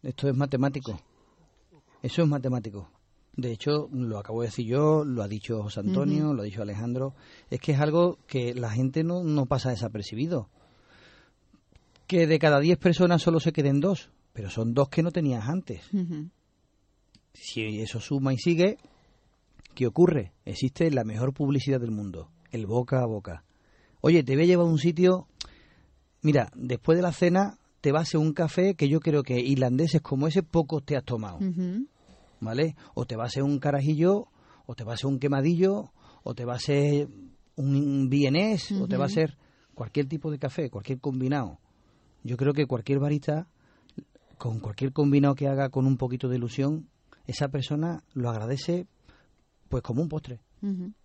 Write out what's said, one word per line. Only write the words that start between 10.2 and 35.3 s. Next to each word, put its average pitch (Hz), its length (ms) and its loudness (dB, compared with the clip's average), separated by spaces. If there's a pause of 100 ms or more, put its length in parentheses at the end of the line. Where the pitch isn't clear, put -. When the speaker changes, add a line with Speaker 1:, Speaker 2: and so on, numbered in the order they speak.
Speaker 1:
Que 175 220 4
de 151 100 4
cada 147 220 6
diez 165 160 6
personas 175 460 4
solo 165 180 4
se 160 120 0
queden 143 280 2
dos, 180 300 -2 (240)
pero 98 160 -10
son 113 240 -2
dos 135 160 4
que 165 120 0
no 170 80 0
tenías 131 380 -2
antes. 147 340 -6 (100)
Speaker 2:
Ujú. 170 360 -4 (1040)
Speaker 1:
Si 107 480 -8
eso 110 180 -8
suma 135 360 -2
y 123 40 -4
sigue, 175 380 2 (1000)
¿qué 123 120 0
ocurre? 143 460 2 (120)
Existe 147 460 -2
la 131 120 0
mejor 110 300 -2
publicidad 135 480 0
del 117 100 -4
mundo, 98 400 -8 (220)
el 113 140 -6
boca 123 360 0
a 120 40 0
boca. 101 360 -8 (580)
Oye, 160 220 6
te 135 120 2
voy 151 100 4
a - 20 6
llevar 175 200 6
a 165 40 4
un 160 80 4
sitio, 180 480 2 (960)
mira, 143 320 4
después 127 420 0
de 180 60 2
la 170 100 0
cena 185 460 2 (220)
te 143 100 2
vas 147 100 2
a - 20 -2
hacer 160 180 0
un 156 120 2
café 175 420 0
que 143 140 0
yo 151 120 4
creo 151 220 2
que 123 180 -2
irlandeses 131 640 2
como 143 260 -2
ese 175 140 2
pocos 156 420 0
te 147 120 -2
has 123 80 -4
tomado. 107 340 -6
Speaker 2:
Ujú. 185 480 -4 (580)
Speaker 1:
¿vale? 135 320 -2 (180)
O - 120 -6
te 110 100 -8
va 113 80 -4
a - 20 -6
hacer 135 160 -2
un 143 160 0
carajillo, 147 720 2 (380)
o 120 80 -12
te 117 100 -12
va 110 80 -8
a - 20 -4
hacer 123 120 -6
un 139 120 0
quemadillo, 165 760 2 (300)